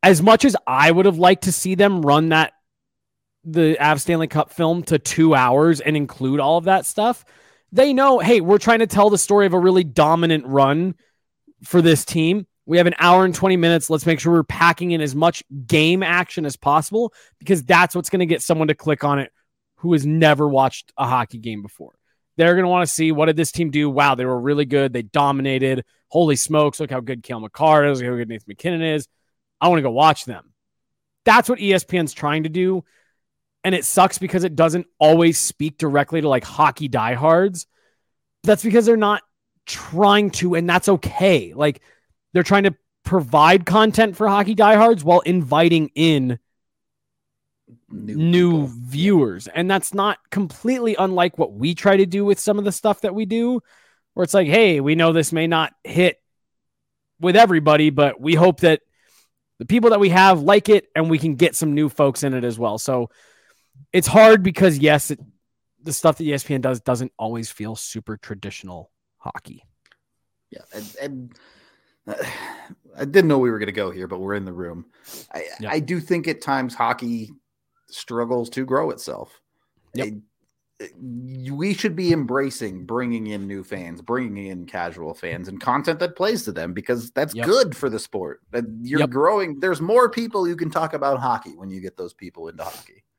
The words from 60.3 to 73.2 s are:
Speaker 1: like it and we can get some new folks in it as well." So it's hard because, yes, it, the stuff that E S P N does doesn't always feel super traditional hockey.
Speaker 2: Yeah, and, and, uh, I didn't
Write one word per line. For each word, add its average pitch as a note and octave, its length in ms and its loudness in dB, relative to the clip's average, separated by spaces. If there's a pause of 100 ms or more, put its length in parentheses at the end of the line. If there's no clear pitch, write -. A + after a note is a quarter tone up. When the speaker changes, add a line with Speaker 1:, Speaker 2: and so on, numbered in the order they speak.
Speaker 1:
like G3 280 2
it G#3 260 4
and D#3+ 160 -2
we D#3+ 80 0
can D3+ 160 -2
get D#3 200 0
some D3+ 200 -4
new D3+ 140 -2
folks C#3 340 -2
in C#3 100 -4
it B2+ 120 -6
as A#2 140 -6
well." A2 200 -4
So B2 320 -6 (840)
it's F3+ 140 0
hard A3 360 8
because, F3+ 360 2
yes, D3 320 2
it, D3 80 -8 (640)
the D#3 100 -12
stuff D#3 260 0
that E3 60 -8
E D3+ 80 -4
S C#3 120 -6
P D3 100 -6
N C3 60 -2
does B2+ 200 -4
doesn't B2 380 -6
always A2+ 320 -10
feel A2 240 -12
super G#2+ 420 -14
traditional G2 720 -18 (280)
hockey. - 460 -18 (840)
Speaker 2:
Yeah, - 120 -20 (120)
and, G#2+ 260 -18
and, C3 380 -16 (680)
uh, - 80 -14 (800)
I - 80 -8
didn't E3 240 2